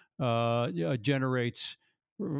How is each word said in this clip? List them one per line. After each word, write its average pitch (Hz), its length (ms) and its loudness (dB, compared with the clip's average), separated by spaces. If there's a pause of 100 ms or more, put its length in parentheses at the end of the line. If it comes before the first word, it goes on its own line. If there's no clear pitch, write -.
(200)
uh, 151 40 0 (400)
uh, 165 340 -2
generates 127 800 0 (640)